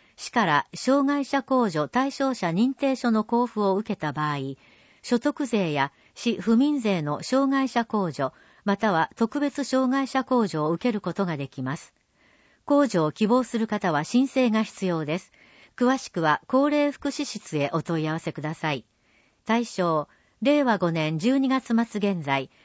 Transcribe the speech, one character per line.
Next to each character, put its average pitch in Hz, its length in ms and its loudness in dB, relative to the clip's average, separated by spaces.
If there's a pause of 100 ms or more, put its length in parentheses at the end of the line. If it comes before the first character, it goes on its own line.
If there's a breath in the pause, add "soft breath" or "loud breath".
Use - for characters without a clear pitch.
(160 soft breath)
市 - 160 -14
か 220 160 2
ら 147 260 2
障 269 340 2
害 285 160 0
者 277 180 -2
控 247 280 2
除 151 180 -2
対 269 220 -2
象 269 240 -2
者 202 140 -4
認 214 260 2
定 269 220 0
書 240 160 0
の 214 200 0
交 240 160 2
付 220 120 -6
を 196 160 2
受 214 200 -4
け - 0 -
た 151 160 -4
場 151 220 -2
合、 143 40 -4 (680 soft breath)
所 240 160 0
得 285 260 -2
税 196 260 0
や 143 200 0 (240 soft breath)
市 233 260 -2
府 226 160 4
民 285 220 2
税 196 240 0
の 147 180 -4
障 269 280 0
害 269 200 0
者 240 120 0
控 196 300 -2
除、 135 220 -4 (320 soft breath)
ま 202 100 2
た 214 160 0
は 160 240 2
特 226 240 -2
別 285 240 -2
障 262 260 0
害 269 180 0
者 262 140 -2
控 247 260 2
除 151 180 -2
を 156 60 0
受 170 100 -2
け 247 100 0
る 208 80 -2
こ 175 140 -4
と 196 140 -2
が 160 100 -4
で 139 100 -6
き - 140 -12
ま 131 160 -4
す。 - 160 -18 (720 soft breath)
控 285 220 4
除 175 180 2
を 151 60 0
希 214 160 0
望 247 160 4
す 233 160 -6
る 220 80 0
方 208 240 -2
は 151 120 0
申 254 220 2
請 254 240 2
が 220 140 2
必 - 240 -6
要 160 180 -2
で 160 140 -2
す。 - 120 -16 (460 soft breath)
詳 247 220 2
し - 100 -14
く 175 120 -4
は 151 260 4
高 277 220 4
齢 294 220 2
福 - 180 -6
祉 285 140 -6
室 - 340 -8
へ 143 140 0
お 160 120 -2
問 160 200 -2
い 156 40 -2
合 156 60 -2
わ 165 60 -4
せ 156 140 -6
く 147 80 -12
だ 151 140 -6
さ 156 180 -4
い。 127 100 -8 (600)
対 233 180 2
象、 165 460 -2 (320 soft breath)
令 285 220 4
和 220 160 2
五 175 120 2
年 160 280 -2
十 247 180 2
二 269 120 2
月 254 260 -2
末 226 240 0
現 185 260 -2
在、 139 240 -2 (160 soft breath)